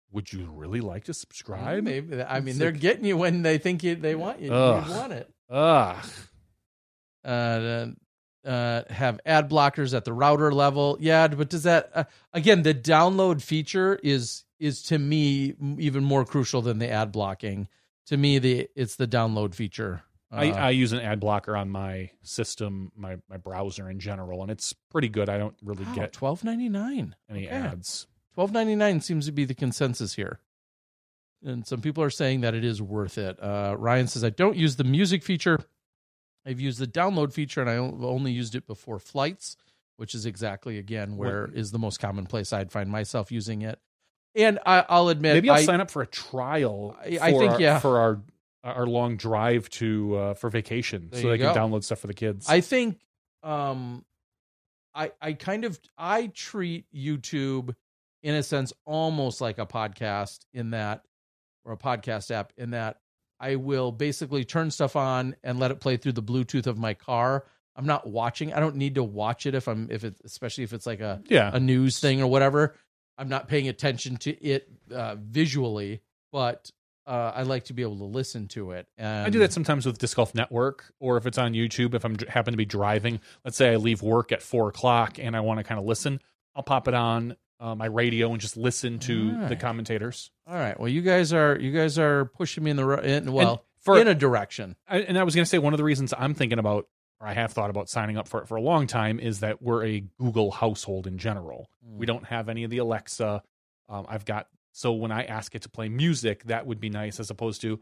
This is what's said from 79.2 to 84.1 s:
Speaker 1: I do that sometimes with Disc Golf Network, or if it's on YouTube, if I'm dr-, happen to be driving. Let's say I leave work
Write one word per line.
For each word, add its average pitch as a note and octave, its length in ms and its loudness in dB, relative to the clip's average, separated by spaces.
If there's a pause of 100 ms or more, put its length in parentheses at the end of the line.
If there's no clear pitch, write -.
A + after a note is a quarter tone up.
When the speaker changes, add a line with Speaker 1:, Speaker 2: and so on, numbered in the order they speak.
Speaker 1:
I G#3 40 0
do G#3+ 100 2
that G3+ 140 6
sometimes D3 320 0
with B2 140 0
Disc - 180 -2
Golf A2+ 180 2
Network, B2 640 -2
or B2+ 160 2
if A#2 100 0
it's B2 120 -2
on A#2+ 160 0
YouTube, A#2 400 0
if A#2 100 -2
I'm A2 140 -4
dr-, G2+ 100 -8
happen A#2 240 0
to A#2 60 -2
be A2 80 2
driving. G#2+ 560 0 (240)
Let's B2 100 -8
say B2+ 160 6
I A2+ 60 4
leave A2 240 2
work A2+ 320 2